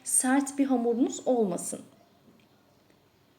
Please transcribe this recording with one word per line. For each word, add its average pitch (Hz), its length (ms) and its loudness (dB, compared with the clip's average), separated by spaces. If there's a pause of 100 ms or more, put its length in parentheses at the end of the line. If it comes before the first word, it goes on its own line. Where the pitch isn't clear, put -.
sert 277 540 0
bir 277 80 2
hamurunuz 240 600 0
olmasın. 220 540 0 (1600)